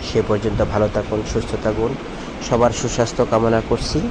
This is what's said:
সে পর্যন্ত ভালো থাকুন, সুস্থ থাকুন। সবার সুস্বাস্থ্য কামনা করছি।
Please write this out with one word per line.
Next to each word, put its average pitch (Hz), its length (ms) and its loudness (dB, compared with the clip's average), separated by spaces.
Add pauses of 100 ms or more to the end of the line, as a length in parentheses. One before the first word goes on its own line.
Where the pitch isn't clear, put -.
(140)
সে 143 140 4
পর্যন্ত 104 320 0 (140)
ভালো 104 200 4
থাকুন, 107 260 -2 (140)
সুস্থ 113 180 -2 (120)
থাকুন। 110 280 0 (580)
সবার 120 220 4
সুস্বাস্থ্য 120 600 0
কামনা 113 380 4
করছি। 117 420 0